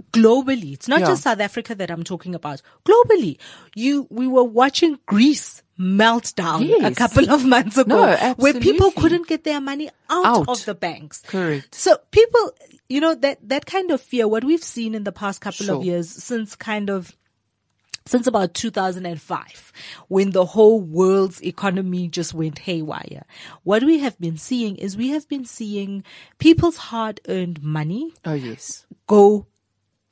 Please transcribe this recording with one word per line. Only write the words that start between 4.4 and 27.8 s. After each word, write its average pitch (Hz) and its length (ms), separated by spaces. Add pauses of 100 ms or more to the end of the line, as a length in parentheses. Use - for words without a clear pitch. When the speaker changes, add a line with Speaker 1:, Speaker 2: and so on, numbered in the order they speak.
Speaker 1:
watching 262 640
Greece 240 560 (160)
melt 208 580
down 170 280
a - 20
Speaker 2:
Yes. 370 300
Speaker 1:
couple 240 340
of 277 140
months 240 340
ago 254 180 (200)
Speaker 2:
No, 247 180
Speaker 1:
where 269 200
people 339 340
Speaker 2:
absolutely. - 140
Speaker 1:
couldn't 330 260
get 320 160
their 294 160
money 277 300 (200)
out 277 160
Speaker 2:
Out. 214 220
Speaker 1:
of 247 160
the 208 100
banks. 160 520
Speaker 2:
Correct. 160 480
Speaker 1:
So - 240 (120)
people, 466 420 (360)
you 269 120
know, 320 140
that, 247 340
that 277 180
kind 370 260
of 262 80
fear, 233 260
what 220 160
we've 320 220
seen 226 300
in 214 100
the 196 80
past 196 280
couple 202 300
of 160 60
Speaker 2:
Sure. 139 80
Speaker 1:
years 175 260
since - 460
kind 214 340
of, 185 240 (920)
since 247 200
about 202 260
two 226 160
thousand 185 340
and 170 160
five, - 520 (340)
when 196 240
the 185 140
whole 214 360
world's 185 640
economy 180 640
just 165 280
went 160 260
haywire. - 640 (400)
What 208 180
we 311 160
have 277 220
been 165 160
seeing 220 400
is 196 200
we 233 120
have 294 200
been 277 160
seeing 202 600 (340)
people's 330 380
hard-earned 185 880
money 156 480 (120)